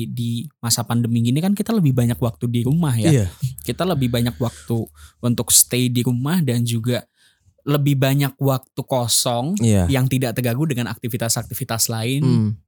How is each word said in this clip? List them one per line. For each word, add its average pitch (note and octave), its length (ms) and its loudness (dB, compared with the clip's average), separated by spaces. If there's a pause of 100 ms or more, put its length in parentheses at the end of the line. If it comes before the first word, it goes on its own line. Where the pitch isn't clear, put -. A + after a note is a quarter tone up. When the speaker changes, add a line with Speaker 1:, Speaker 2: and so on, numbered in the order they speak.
Speaker 1:
di A#2+ 240 -4 (280)
masa A#2+ 240 -2
pandemi A#2 380 0
gini B2 180 2
kan F#3 140 0
kita G#3 200 -2
lebih F3 200 4
banyak A#2+ 260 2
waktu A#2 280 -4
di A#2+ 160 -2
rumah D3 300 0
ya. A2+ 220 2
Speaker 2:
Iya. G#2+ 120 2 (360)
Speaker 1:
Kita - 220 -6
lebih C#3+ 240 0
banyak A#2+ 280 -2
waktu A#2 480 -4 (360)
untuk A#2+ 300 -2
stay B2 380 2
di B2 140 0
rumah C3 380 0
dan A#2+ 200 0
juga A#2+ 460 -2 (580)
lebih C#3+ 340 2
banyak C3+ 400 0
waktu C3+ 420 -2
kosong B2 760 0
Speaker 2:
Iya. G#2 320 4
Speaker 1:
yang C3 160 2
tidak B2+ 320 0
terganggu B2 260 0
dengan A#2+ 220 -2
aktivitas-aktivitas A2+ 1040 -4
lain, A#2+ 320 -2
Speaker 2:
Hmm. A2+ 280 2 (160)